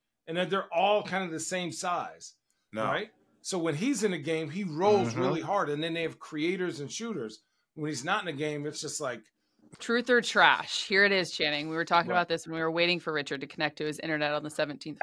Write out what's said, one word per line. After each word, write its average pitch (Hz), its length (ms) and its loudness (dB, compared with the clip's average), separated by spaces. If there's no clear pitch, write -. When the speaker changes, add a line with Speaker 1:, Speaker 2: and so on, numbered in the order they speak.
Speaker 1:
And 165 80 -4
then 180 120 0
they're 185 260 -2
all 196 300 4
kind 190 180 -2
of 180 80 -4
the 160 80 -6
same 180 320 -4
size, 160 640 -6
Speaker 2:
No. 110 120 -4
Speaker 1:
right? 170 260 -2
So - 160 -4
when 160 180 0
he's 220 260 0
in 202 100 2
a 170 60 -2
game, 156 320 -2
he 196 140 -6
rolls 185 460 4
Speaker 2:
Mm-hmm. 120 100 -4
Speaker 1:
really 143 200 2
hard, 170 300 0
and 147 100 -2
then 165 140 -2
they 165 80 -2
have 151 160 -4
creators 165 640 -4
and 139 100 -8
shooters. 180 520 -8
When 151 140 -4
he's 135 160 -6
not 196 180 0
in 180 60 -6
a 151 80 -6
game, 147 300 -4
it's 147 140 -8
just 139 200 -8
like 123 200 -6
Speaker 3:
Truth 240 300 0
or 240 120 8
trash? - 640 4
Here 196 180 6
it 202 80 6
is, 185 200 0
Channing. 147 360 -2
We 160 80 -4
were 165 80 0
talking 170 240 4
Speaker 1:
What? 180 60 -2
Speaker 3:
about 175 140 2
this 165 180 -2
when 160 80 -8
we 160 60 -2
were 160 100 0
waiting 170 300 2
for 160 120 -4
Richard 143 300 -4
to 139 60 -10
connect 151 300 -4
to 156 60 -4
his 151 140 -4
internet 151 340 0
on 147 120 -2
the 151 60 -6
seventeenth 147 520 -4